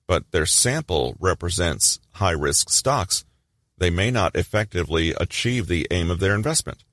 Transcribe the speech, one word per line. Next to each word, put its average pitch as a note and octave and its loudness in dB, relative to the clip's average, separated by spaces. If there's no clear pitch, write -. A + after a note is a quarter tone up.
but E2 0
their D#2+ 2
sample F#2 0
represents F2 0
high-risk D2+ 0
stocks, - 0
they F2+ 2
may F#2 0
not G#2 0
effectively E2 0
achieve - -2
the E2 0
aim E2+ 0
of F2 -2
their G2 2
investment. C#3+ -2